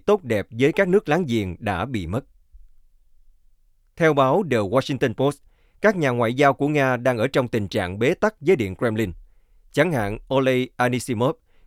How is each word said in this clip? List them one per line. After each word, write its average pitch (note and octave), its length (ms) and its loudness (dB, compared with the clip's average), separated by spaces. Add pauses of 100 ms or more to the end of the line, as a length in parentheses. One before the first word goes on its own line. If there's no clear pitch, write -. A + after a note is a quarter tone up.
tốt G#3 180 0
đẹp A2 280 -4
với C3 200 2
các G3 160 0
nước F#3+ 220 0
láng E3 160 0
giềng G#2 340 -2
đã G2+ 260 -4
bị G#2+ 220 -6
mất." G#2+ 180 -6 (1700)
Theo D#3+ 180 2
báo C#3 380 2
The A#2+ 60 2
Washington A2+ 560 0
Post, C#3 240 -2 (440)
các G3+ 140 2
nhà D3 140 0
ngoại A#2+ 240 0
giao C#3 200 6
của C#3 140 0
Nga C3+ 300 2
đang B2 200 0
ở A2+ 100 0
trong C3 200 0
tình G#2 200 -4
trạng F#2+ 320 -4
bế C3+ 140 2
tắc G#3 280 -2
với E3 140 4
Điện G2 200 -4
Kremlin. A2 360 -2 (600)
Chẳng E3 200 0
hạn, G#2+ 260 -4 (160)
Oleh C3 340 0 (100)
Anisimov, B2 580 -2 (320)